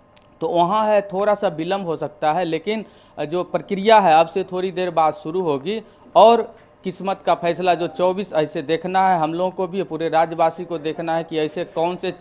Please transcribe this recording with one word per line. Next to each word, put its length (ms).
तो 80
वहाँ 380
है 160
थोड़ा 320
सा 140
विलम्ब 380
हो 100
सकता 360
है। 120
लेकिन, 400
अ, 60
जो 200
प्रक्रिया 540
है 160
अब 120
से 180
थोड़ी 260
देर 200
बाद 240
शुरू 280
होगी 400
और 400
किस्मत 420
का 80
फैसला 400
जो 120
चौबीस 460
ऐसे 300
देखना 460
है, 100
हम 160
लोगों 160
को 160
भी, 160
पूरे 260
राज्यवासी 560
को 140
देखना 380
है 80
कि 140
ऐसे 260
कौन 320
से 240